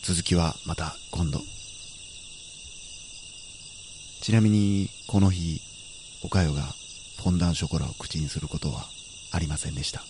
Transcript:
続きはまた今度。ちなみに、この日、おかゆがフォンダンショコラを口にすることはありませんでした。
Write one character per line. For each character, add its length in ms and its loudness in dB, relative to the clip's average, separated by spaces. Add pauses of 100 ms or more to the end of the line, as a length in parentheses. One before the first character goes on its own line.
続 180 2
き 140 4
は 200 4 (100)
ま 100 -4
た 200 -6 (160)
今 200 2
度。 100 -2 (2750)
ち 100 2
な 100 10
み 80 8
に、 400 6 (180)
こ 120 6
の 120 10
日、 300 0 (640)
お 60 -4
か 140 6
ゆ 100 4
が 80 0 (560)
フ 120 0
ォ 20 4
ン 80 4
ダ 100 6
ン 60 4
シ 100 -2
ョ 20 -2
コ 120 2
ラ 80 0
を 60 -6
口 260 -6
に 100 0
す 100 -4
る 80 -4
こ 120 -4
と 120 -2
は 140 -6 (460)
あ 80 2
り 80 2
ま 100 0
せ 120 -4
ん 60 -4
で 80 -2
し 80 -2
た。 180 -8